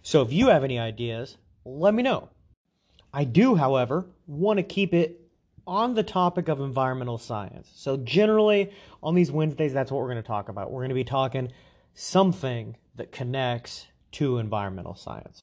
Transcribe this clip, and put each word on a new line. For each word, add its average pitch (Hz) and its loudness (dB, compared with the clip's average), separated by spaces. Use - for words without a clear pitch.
So 143 2
if 117 -2
you 240 4
have 151 6
any 131 -2
ideas, 113 -6
let 156 2
me 240 2
know. 247 0
I 143 0
do, 190 6
however, 135 2
wanna 180 0
keep 196 -2
it 170 0
on 220 -2
the 214 0
topic 175 0
of 143 -2
environmental 131 -2
science. 101 -10
So 139 -4
generally, 202 2
on 160 -2
these 170 4
Wednesdays, 151 -2
that's 131 -2
what 135 -4
we're 127 -6
gonna 113 -6
talk 104 -6
about. 98 -8
We're 127 -8
gonna 131 -4
be 131 0
talking 131 -2
something 127 0
that - -12
connects 123 -6
to 131 0
environmental 98 -6
science. - -16